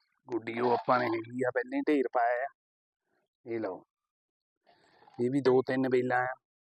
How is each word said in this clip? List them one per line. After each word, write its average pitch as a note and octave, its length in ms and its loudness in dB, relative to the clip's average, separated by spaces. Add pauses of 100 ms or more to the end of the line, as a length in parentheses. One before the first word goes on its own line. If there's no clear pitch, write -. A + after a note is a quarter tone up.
(280)
ਗੁੱਡੀ A#2 320 -6
ਉਹ A#2+ 120 2
ਆਪਾਂ B2 280 2
ਨੇ B2 60 0
ਹੈਗੀ A#2 380 -4
ਆ, B2 100 0
ਪਹਿਲਾਂ B2+ 240 -2
ਹੀ C#3+ 100 -2
ਢੇਰ C#3 260 2
ਪਾਇਆ B2 300 0
ਆ। C#3 40 -6 (1000)
ਇਹ A#2 140 -6
ਲਓ, G2 240 -8 (1400)
ਇਹ B2 120 0
ਵੀ C#3 100 0
ਦੋ B2+ 200 6
ਤਿੰਨ C3 280 0
ਬੇਲਾਂ B2 340 2
ਆ, B2+ 100 -6 (280)